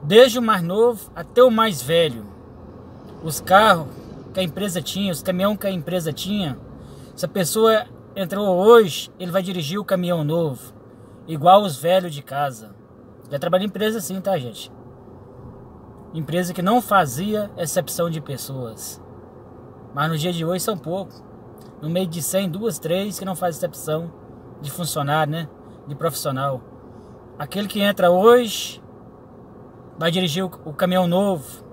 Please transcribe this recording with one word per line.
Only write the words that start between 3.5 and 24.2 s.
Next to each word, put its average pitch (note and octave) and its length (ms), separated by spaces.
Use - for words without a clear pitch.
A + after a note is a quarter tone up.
que F#3+ 60
a F#3+ 40
empresa F3+ 380
tinha, F#3+ 300
os D#3+ 100
caminhões G3 380
que G#3 80
a G3 40
empresa E3+ 400
tinha, F3+ 460
se - 80
a F3+ 60
pessoa A3 560
entrou G3 320
hoje, G3 720
ele F3+ 120
vai F#3+ 120
dirigir F3 360
o G#3 60
caminhão F3 380
novo, D3+ 500
igual E3 340
os E3 160
velhos F3 380
de C#3+ 80
casa. C3+ 500
Já C#3+ 80
trabalhei F3+ 300
em - 20
empresa G#3+ 300
assim, F#3 200
tá, F#3+ 200
gente? A#2+ 320
Empresa E3+ 360
que F3 120
não A3+ 180
fazia G3+ 720
exceção E3+ 540
de D#3+ 100
pessoas. B2+ 800
Mas D3+ 160
no E3 80
dia F3 160
de E3 100
hoje F3 180
são A3 140
poucos. E3+ 480
No D#3 100
meio F3+ 180
de E3 140
cem, F#3+ 280
duas, G3 300
três F#3 400
que F#3+ 60
não F#3+ 100
faz E3+ 220
exceção E3 540